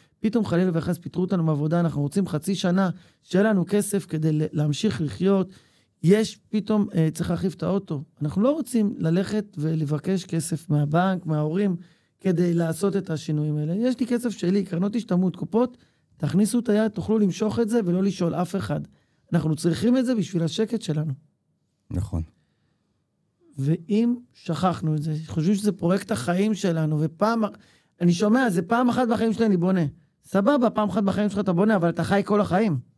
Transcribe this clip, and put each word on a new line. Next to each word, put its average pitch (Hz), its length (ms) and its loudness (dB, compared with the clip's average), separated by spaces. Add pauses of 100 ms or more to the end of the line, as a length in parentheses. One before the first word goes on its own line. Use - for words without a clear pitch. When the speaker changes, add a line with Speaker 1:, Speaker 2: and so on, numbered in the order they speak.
(200)
Speaker 1:
פתאום 214 260 0
חלילה 180 280 2
וחס 170 240 -2
פיטרו - 260 -6
אותנו 185 200 0
מעבודה, 156 360 0
אנחנו 147 220 0
רוצים 160 260 -2
חצי 170 280 -2
שנה 180 340 2 (340)
שיהיה 185 200 2
לנו 202 240 2
כסף 202 380 0
כדי 156 260 0
ל-, 156 200 2
להמשיך 151 500 0
לחיות. 185 480 0 (540)
יש 214 360 2 (100)
פתאום, 214 460 0
אה, 160 180 4
צריך 170 160 -4
להחליף 170 260 -2
את - 80 -8
האוטו. 180 400 -4 (180)
אנחנו 151 200 -2
לא 254 100 4
רוצים 233 460 0
ללכת 190 480 0 (120)
ולבקש 156 680 -2
כסף - 440 -4
מהבנק, 160 560 0
מההורים, 160 500 0 (440)
כדי 175 340 0
לעשות 170 420 0
את 190 140 -4
השינויים 151 480 -2
האלה. 156 180 -2
יש 247 240 0
לי 233 80 -2
כסף 240 220 -2
שלי, 190 360 0
קרנות 202 300 -2
השתלמות, 185 400 0
קופות, 247 420 -2 (400)
תכניסו 208 420 0
את 233 100 -2
היד, 214 220 2
תוכלו 214 280 -2
למשוך 208 400 0
את 226 100 0
זה 233 160 0
ולא 180 180 2
לשאול 180 320 0
אף 175 200 -2
אחד. 147 260 -4 (520)
אנחנו 156 220 0
צריכים 175 420 0
את 254 80 2
זה 254 100 0
בשביל 175 280 -2
השקט 214 380 -2
שלנו. 151 320 -4 (800)
Speaker 2:
נכון. 82 300 -4 (1400)
Speaker 1:
ואם 196 580 0 (180)
שכחנו 165 640 -2
את 151 80 -2
זה, 156 120 -4 (120)
חושבים 165 280 0
שזה 202 160 0
פרויקט 185 400 -2
החיים 202 420 0
שלנו, 160 460 0
ופעם, 202 420 0 (600)
אני 175 120 6
שומע, 214 360 4
"זה 180 120 0
פעם 233 280 2
אחת 240 220 0
בחיים 220 220 0
שלי 226 120 0
אני 202 120 4
בונה." 180 240 2 (420)
סבבה, 233 460 2
פעם 214 200 0
אחת 202 140 0
בחיים 196 260 0
שלך 196 100 -4
אתה 190 140 0
בונה, 208 220 4
אבל 170 140 2
אתה 165 140 -2
חי 202 220 2
כל 208 160 2
החיים. 180 380 0 (180)